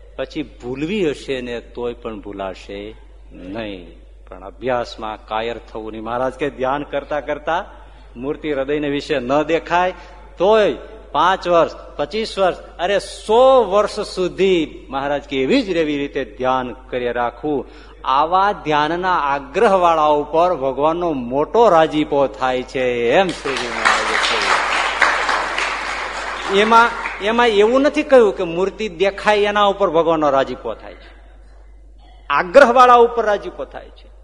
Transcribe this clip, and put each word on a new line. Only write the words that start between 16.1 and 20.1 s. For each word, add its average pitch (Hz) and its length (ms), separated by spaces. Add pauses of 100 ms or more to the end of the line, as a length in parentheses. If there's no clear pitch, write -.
ધ્યાન 127 480
કરી 123 400
રાખવું. 120 540 (380)
આવા 170 480
ધ્યાનના 156 640
આગ્રહવાળા 165 880
ઉપર 151 500